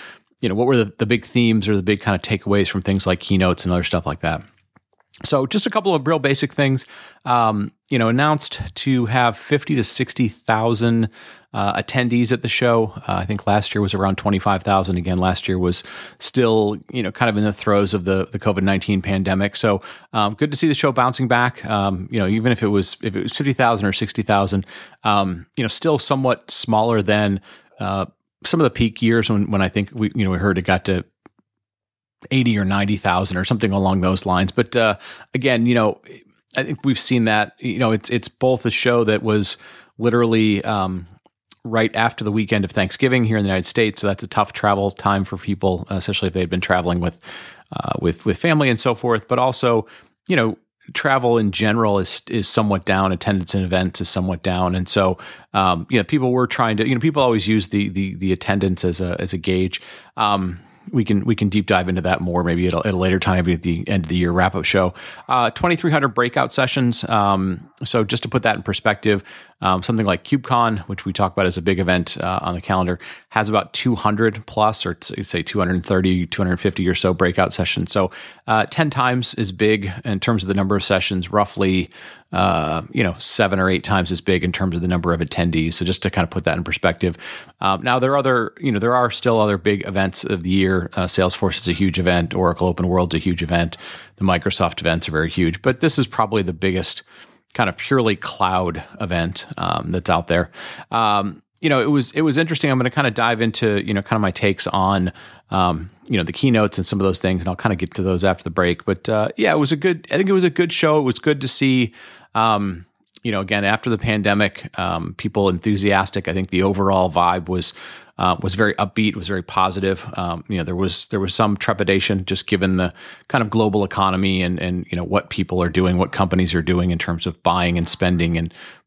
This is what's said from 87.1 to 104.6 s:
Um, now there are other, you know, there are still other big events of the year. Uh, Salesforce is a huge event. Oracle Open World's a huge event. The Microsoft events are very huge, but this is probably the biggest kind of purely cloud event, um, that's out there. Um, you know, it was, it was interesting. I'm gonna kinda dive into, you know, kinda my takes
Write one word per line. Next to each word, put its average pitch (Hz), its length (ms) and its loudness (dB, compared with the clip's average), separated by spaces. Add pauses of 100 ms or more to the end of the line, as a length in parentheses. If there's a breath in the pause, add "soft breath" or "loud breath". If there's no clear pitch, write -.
Um, 95 240 -2
now 123 160 0
there 131 140 0
are 143 40 2
other, 123 420 0
you 139 120 -2
know, 104 80 0
there 120 160 2
are 123 160 2
still 113 280 2
other 104 180 2
big 101 300 0
events 95 360 -2
of 90 200 -4
the 90 60 -2
year. 92 440 2
Uh, 92 120 -2
Salesforce 92 540 0
is - 80 -4
a 87 60 0
huge 92 260 0
event. 87 340 2
Oracle 90 340 0
Open 90 200 0
World's 90 280 0
a - 20 0
huge 85 260 -2
event. 85 320 -2 (400 loud breath)
The - 80 -4
Microsoft 87 560 0
events 82 300 0
are - 20 -6
very 78 180 0
huge, 85 320 0
but 131 200 0
this 160 180 2
is 127 80 0
probably 107 340 0
the 87 120 -4
biggest 92 500 -2 (520 loud breath)
kind 113 120 0
of 87 80 -6
purely 113 400 0
cloud 90 680 -2 (180)
event, 87 460 -4 (100)
um, - 320 -2
that's 87 200 -4
out 85 180 0
there. 85 240 0 (400 loud breath)
Um, 104 500 0 (200)
you 160 60 -2
know, 139 140 2
it 113 80 0
was, 139 220 2
it 151 100 -2
was 151 160 2
interesting. 160 320 0
I'm 131 80 2
gonna 123 140 0
kinda 135 180 0
dive 113 320 0
into, 107 420 0
you 107 100 -2
know, 98 100 0
kinda 113 160 0
my 98 120 2
takes - 360 -2